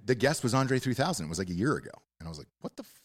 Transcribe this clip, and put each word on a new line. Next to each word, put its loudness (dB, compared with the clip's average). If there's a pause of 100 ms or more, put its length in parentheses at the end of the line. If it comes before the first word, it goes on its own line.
the 4
guest 2
was 2
Andre 4
three -2
thousand. 0
It -8
was, -4
like, -2
a -2
year 2
ago. -8 (300)
And -12
I -10
was -10
like, -16 (120)
"What -12
the -12 (200)